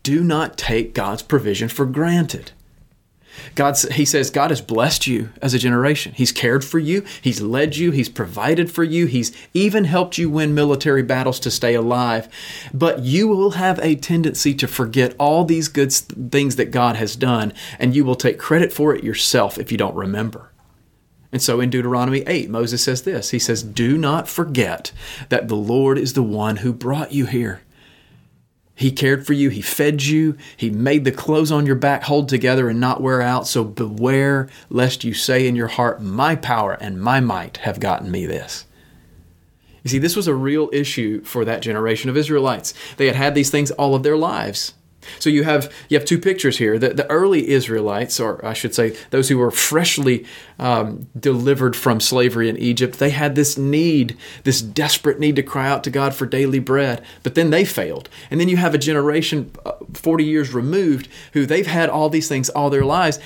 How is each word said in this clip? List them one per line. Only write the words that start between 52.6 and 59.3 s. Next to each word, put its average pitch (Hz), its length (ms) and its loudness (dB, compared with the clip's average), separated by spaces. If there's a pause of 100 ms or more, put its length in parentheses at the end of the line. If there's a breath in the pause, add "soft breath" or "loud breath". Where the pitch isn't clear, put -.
they 139 100 2
had 147 240 0
this 139 240 0
need, 143 580 2 (280 loud breath)
this 131 180 0
desperate 143 580 -2
need 151 180 2
to 139 40 2
cry 135 260 -2
out 139 180 0
to 147 40 -6
God 135 240 0
for 135 140 -4
daily 135 320 0
bread. 131 420 0 (220 loud breath)
But - 100 -4
then 165 160 4
they 170 160 4
failed. 80 440 -6 (200 loud breath)
And 156 100 -2
then 175 80 2
you 180 100 4
have 170 180 2
a - 20 4
generation, 147 720 0 (160)